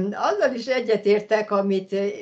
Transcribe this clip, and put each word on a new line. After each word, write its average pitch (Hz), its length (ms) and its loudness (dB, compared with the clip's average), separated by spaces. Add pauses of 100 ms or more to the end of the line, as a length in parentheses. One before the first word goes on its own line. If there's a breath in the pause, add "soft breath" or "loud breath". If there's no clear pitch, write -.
(120)
azzal 269 440 0
is 233 100 -8
egyetértek, 208 840 0
amit, 196 420 0
ö, 196 120 -2 (160)